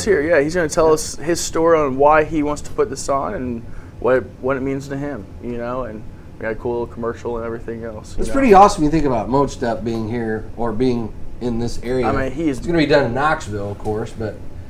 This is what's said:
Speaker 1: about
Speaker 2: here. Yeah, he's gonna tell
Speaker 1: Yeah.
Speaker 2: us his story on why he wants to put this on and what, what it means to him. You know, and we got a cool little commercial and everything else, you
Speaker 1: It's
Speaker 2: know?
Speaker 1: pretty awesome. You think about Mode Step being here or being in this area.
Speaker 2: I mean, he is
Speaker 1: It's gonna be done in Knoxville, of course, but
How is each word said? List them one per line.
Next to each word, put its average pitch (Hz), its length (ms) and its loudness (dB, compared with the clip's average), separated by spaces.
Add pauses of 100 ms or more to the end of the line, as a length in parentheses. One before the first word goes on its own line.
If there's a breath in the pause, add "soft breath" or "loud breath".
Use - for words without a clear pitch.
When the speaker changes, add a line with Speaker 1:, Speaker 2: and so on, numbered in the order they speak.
Speaker 1:
about 214 40 4
Speaker 2:
here. 160 100 4
Yeah, 156 200 4
he's 156 140 0
gonna 165 140 2
tell 160 180 2
Speaker 1:
Yeah. 160 60 6
Speaker 2:
us - 220 -2
his 165 260 -2
story 165 360 2
on 135 200 0
why 151 260 6
he 151 200 -2
wants 147 200 -2
to - 80 -8
put 143 180 0
this 123 200 -8
on 139 260 -2
and 123 260 -6 (380 loud breath)
what, 123 240 4 (180)
what 131 160 0
it 127 40 -4
means 135 280 -4
to 139 80 -6
him. 139 280 -8 (180)
You 120 140 -6
know, 123 260 -4
and 107 180 -10 (360 loud breath)
we - 60 -12
got 110 80 -4
a 110 40 -4
cool 120 240 -4
little 120 80 -4
commercial 117 500 -6
and 113 80 -6
everything 117 380 -8
else, 110 320 -10
you - 60 -2
Speaker 1:
It's - 80 0
Speaker 2:
know? - 60 -2
Speaker 1:
pretty 262 180 6
awesome. 190 320 10
You 147 40 4
think 156 160 2
about 113 220 0
Mode 135 240 2
Step 113 320 -4
being 113 240 -4
here 110 380 -4 (100)
or 117 160 -2
being 117 400 0 (300)
in 117 180 -2
this 120 240 -2
area. 127 240 0
Speaker 2:
I 135 60 2
mean, 131 180 0
he 160 160 -2
is 131 120 0
Speaker 1:
It's 120 80 -6
gonna 170 120 2
be 147 60 4
done 143 200 4
in 117 80 -2
Knoxville, 107 580 -2
of 101 80 -10
course, 110 380 -4
but 104 180 -6 (340)